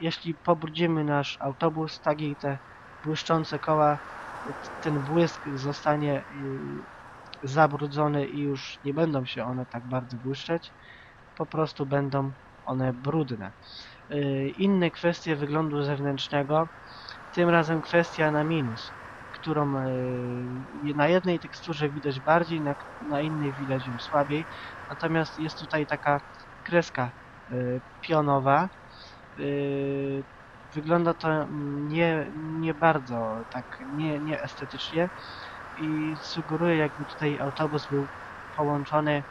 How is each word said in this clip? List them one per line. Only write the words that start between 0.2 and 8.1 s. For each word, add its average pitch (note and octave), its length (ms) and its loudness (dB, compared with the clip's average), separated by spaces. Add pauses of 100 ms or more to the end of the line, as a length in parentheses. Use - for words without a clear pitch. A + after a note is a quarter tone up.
pobrudzimy D#3+ 680 2
nasz C#3+ 380 0
autobus, D#3 580 -2
tak D3+ 220 0
i D3 140 -2
te C#3 220 -2 (480)
błyszczące D#3 540 0
koła, D3+ 380 4 (500)
t-, - 220 -10 (120)
ten D3 180 0
błysk D#3 420 2 (140)
zostanie, C#3+ 640 0 (1300)
y, C#3 40 -6
zabrudzony D3 800 4